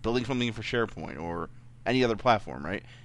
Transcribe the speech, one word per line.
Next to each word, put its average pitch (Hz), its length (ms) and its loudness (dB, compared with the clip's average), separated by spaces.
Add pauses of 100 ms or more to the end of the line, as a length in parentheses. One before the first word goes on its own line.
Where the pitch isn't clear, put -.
building 120 220 2
something 120 280 0
for 113 100 -8
SharePoint 107 580 -2
or 85 300 -4 (340)
any 127 180 4
other 113 140 4
platform, 87 480 2
right? 90 180 -4 (220)